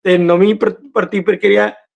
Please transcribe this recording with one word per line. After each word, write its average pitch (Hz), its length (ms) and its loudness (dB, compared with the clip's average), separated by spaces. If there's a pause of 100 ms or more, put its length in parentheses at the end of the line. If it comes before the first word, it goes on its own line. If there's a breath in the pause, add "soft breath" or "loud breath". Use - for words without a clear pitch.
ਤੇ 180 160 2
ਨਵੀਂ 180 360 2
ਭਰ-, 220 400 -6
ਭਰਤੀ 196 260 -4
ਪ੍ਰਕਿਰਿਆ, 196 520 0 (240)